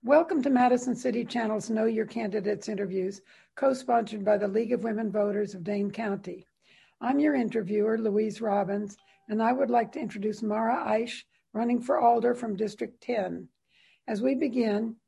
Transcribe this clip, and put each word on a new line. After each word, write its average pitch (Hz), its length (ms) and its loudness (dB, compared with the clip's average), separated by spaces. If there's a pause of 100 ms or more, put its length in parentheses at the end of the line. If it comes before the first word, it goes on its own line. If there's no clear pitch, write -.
Welcome 320 380 4
to 285 60 2
Madison 247 480 4
City 240 260 -2
Channel's 220 460 -4
Know 220 160 0
Your 220 200 0
Candidates 208 640 -4
interviews, 196 540 -4 (340)
co-sponsored 233 680 0
by 208 120 4
the 202 120 0
League 220 240 0
of 208 100 -2
Women 220 260 -2
Voters 202 460 -2
of 175 80 -10
Dane 202 280 -2
County. 196 540 -8 (540)
I'm 269 220 0
your 302 140 4
interviewer, 220 640 0
Louise 214 440 0
Robbins, 202 560 -2 (320)
and 214 120 0
I 226 120 4
would 262 160 0
like 233 240 2
to 320 80 -8
introduce 214 420 -6
Mara 220 420 0
Eisch, 226 360 -2 (320)
running 233 260 0
for 247 220 2
Alder 240 340 4
from 220 220 -6
District 208 420 -6
ten. 185 480 -4 (580)
As 214 160 -4
we 262 140 2
begin 226 640 0 (100)